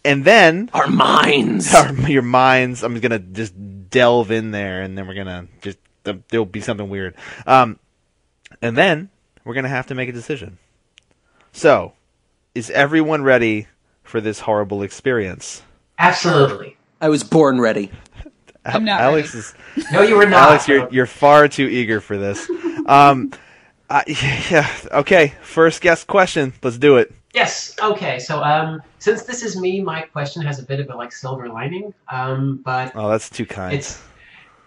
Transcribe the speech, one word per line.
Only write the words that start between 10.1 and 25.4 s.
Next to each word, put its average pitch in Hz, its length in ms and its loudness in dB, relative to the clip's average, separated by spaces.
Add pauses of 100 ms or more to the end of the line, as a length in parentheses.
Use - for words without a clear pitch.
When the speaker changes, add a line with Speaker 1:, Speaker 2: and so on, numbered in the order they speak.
Speaker 1:
decision. 113 460 -12 (920)
So, 110 420 2 (600)
is 117 160 -10
everyone 151 520 0
ready 117 440 0 (360)
for - 180 -6
this 107 200 -8
horrible 104 420 -4
experience? 101 800 -6 (360)
Speaker 3:
Absolutely. 165 800 0 (240)
Speaker 2:
I 156 80 0
was 151 160 0
born 139 360 4
ready. 107 300 -2 (720)
Speaker 1:
Al-, 117 120 -6
Speaker 4:
I'm 220 80 -2
not 202 160 -2
Speaker 1:
Alex 147 340 0
Speaker 4:
ready. 110 120 -14 (400)
Speaker 1:
is 139 60 -8
Speaker 3:
No, 180 100 4
you 220 140 4
were 202 100 8
not. 165 240 6
Speaker 1:
Alex, 147 180 4
you're, 135 240 2
you're 127 140 2
far 147 420 6
too 135 180 -2
eager 113 360 -2
for 104 160 -8
this. 101 300 -6 (380)
Um, 233 460 6 (560)
I, 143 180 0
<laughs> 135 440 -6
yeah, 147 180 2 (240)
okay. 147 400 4 (100)